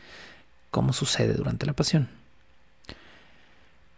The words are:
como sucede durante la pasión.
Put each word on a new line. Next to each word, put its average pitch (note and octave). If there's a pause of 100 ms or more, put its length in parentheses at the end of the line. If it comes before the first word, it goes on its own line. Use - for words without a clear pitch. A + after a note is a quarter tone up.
(680)
como C3
sucede A2+
durante A#2
la C#3+
pasión. D3+ (1900)